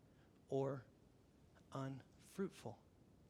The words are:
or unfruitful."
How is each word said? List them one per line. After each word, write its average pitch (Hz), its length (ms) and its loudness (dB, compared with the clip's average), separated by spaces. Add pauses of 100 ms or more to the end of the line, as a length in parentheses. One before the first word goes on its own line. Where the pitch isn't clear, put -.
(500)
or 135 320 6 (920)
unfruitful." 135 1040 -2 (520)